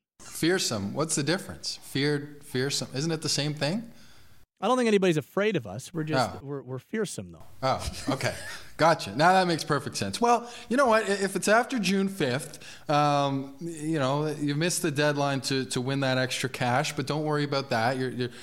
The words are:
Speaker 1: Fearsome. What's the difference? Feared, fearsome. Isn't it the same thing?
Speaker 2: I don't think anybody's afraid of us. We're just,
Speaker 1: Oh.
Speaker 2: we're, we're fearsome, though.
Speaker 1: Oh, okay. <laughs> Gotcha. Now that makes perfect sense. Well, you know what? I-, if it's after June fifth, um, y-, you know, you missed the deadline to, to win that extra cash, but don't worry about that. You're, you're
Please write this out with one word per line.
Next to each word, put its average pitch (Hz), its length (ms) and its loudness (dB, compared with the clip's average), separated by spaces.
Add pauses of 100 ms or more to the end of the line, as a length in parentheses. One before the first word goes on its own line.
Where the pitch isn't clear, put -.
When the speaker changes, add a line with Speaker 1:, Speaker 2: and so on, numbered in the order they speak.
(220)
Speaker 1:
Fearsome. 127 720 -2
What's 156 220 -2
the 156 80 0
difference? 160 580 -4
Feared, 147 640 -2
fearsome. 131 500 -2
Isn't 143 160 -2
it 160 120 -2
the 147 80 -4
same 147 240 0
thing? 151 360 -2 (720)
Speaker 2:
I - 80 -2
don't 247 80 4
think 247 140 2
anybody's 190 260 4
afraid 196 400 0
of 120 100 -2
us. 104 280 -12
We're 160 100 -4
just, 131 280 0
Speaker 1:
Oh. - 120 -12
Speaker 2:
we're, 139 180 -10
we're 127 180 -10
fearsome, 143 520 -6
though. 80 120 -18 (200)
Speaker 1:
Oh, 120 260 0 (200)
okay. 131 240 -2 (220)
<laughs> - 200 -16
Gotcha. 156 400 4
Now 160 160 6
that 190 160 6
makes 165 160 0
perfect 135 320 -2
sense. 98 240 -4
Well, 240 320 4 (160)
you 226 80 0
know 277 120 6
what? 220 220 4
I-, 196 40 4
if 196 240 0
it's 180 100 -2
after 240 320 4
June 196 300 2
fifth, 139 500 -2 (300)
um, 143 720 2
y-, 170 80 -8
you 156 300 -2
know, 143 280 0
you 147 280 -2
missed 165 260 0
the 170 100 0
deadline 143 500 2
to, 131 260 0
to 131 120 -2
win 135 220 0
that 131 160 2
extra 127 320 -2
cash, 127 440 2
but 131 140 -4
don't 151 160 -2
worry 147 220 0
about 135 240 -2
that. 120 280 2
You're, 131 120 -2
you're 120 200 -4 (140)